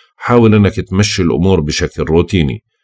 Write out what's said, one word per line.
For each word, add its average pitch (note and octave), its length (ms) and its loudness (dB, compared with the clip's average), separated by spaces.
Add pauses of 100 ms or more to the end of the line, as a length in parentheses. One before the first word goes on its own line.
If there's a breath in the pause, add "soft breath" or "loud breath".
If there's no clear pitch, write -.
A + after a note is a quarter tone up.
(160 soft breath)
حاول A#2 380 2
إنك G2+ 200 2
تمشي G2 480 -2
الأمور F2 380 0
بشكل D2+ 420 -4
روتيني. D#2+ 560 -2 (240)